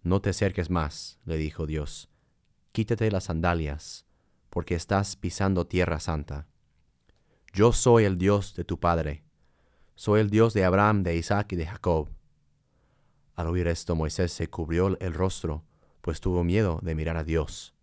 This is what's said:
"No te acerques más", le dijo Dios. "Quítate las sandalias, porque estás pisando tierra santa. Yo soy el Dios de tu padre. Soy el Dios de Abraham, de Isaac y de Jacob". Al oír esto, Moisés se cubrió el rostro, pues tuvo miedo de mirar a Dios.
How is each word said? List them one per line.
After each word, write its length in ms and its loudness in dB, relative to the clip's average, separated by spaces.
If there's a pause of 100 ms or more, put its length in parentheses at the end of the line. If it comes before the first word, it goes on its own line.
"No 180 2
te 100 -2
acerques 400 -2
más", 540 -4
le 120 -4
dijo 300 -4
Dios. 420 -6 (640)
"Quítate 380 0
las 140 -2
sandalias, 840 -2 (440)
porque 240 -2
estás 420 0
pisando 500 0
tierra 340 0
santa. 460 -6 (1040)
Yo 200 6
soy 320 6
el 140 2
Dios 360 2
de 100 -6
tu 140 -4
padre. 460 0 (680)
Soy 260 2
el 100 2
Dios 220 4
de 120 2
Abraham, 380 4
de 140 0
Isaac 360 -2
y 40 -4
de 100 -4
Jacob". 440 -2 (1200)
Al 140 -2
oír 180 0
esto, 280 -2
Moisés 380 -2
se 160 -6
cubrió 520 0
el 140 -4
rostro, 500 -4 (360)
pues 200 -6
tuvo 240 0
miedo 380 2
de 120 -4
mirar 240 -2
a 60 -4
Dios. 580 -4